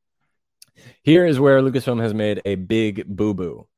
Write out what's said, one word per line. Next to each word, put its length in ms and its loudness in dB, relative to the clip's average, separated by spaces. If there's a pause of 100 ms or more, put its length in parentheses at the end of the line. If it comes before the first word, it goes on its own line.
(1040)
Here 220 4
is 140 0
where 220 4
Lucasfilm 400 -2
has 120 -2
made 320 -2
a 100 -2
big 520 -2
boo-boo 600 -6 (100)